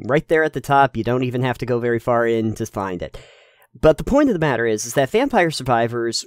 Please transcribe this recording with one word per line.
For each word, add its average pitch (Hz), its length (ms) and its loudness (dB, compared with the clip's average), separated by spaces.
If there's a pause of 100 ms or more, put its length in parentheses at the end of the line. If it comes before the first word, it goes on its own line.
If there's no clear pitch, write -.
right 135 220 0
there 156 160 2
at 156 100 -2
the 135 80 -8
top. 139 340 2
You 113 80 -4
don't 123 200 0
even 127 180 -4
have 127 160 -2
to - 80 -8
go 120 140 -2
very 120 180 0
far 117 300 0
in 113 260 0
to 113 140 -6
find 95 340 -8
it. - 160 -12 (560)
But 156 240 4
the 160 60 -8
point 285 260 2
of 226 40 2
the 170 60 -2
matter 123 280 0
is, 110 180 -2
is 117 80 -12
that 135 160 0
Vampire 214 400 2
Survivors 117 760 -2